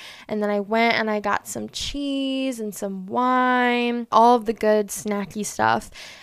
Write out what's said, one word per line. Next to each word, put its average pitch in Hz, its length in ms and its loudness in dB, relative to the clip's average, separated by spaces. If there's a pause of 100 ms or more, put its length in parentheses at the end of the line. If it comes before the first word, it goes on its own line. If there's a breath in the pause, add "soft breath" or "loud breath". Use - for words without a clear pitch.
(280 loud breath)
And 214 140 -4
then 208 80 0
I 208 100 0
went 226 360 2
and 220 140 0
I 214 100 0
got 208 280 -2
some 214 220 -10
cheese 269 920 -4
and 214 140 -6
some 190 340 -8
wine, 247 1040 2
all 233 240 8
of 226 100 0
the 226 80 -2
good 214 340 2
snacky 202 580 -6
stuff. 110 440 0 (340 loud breath)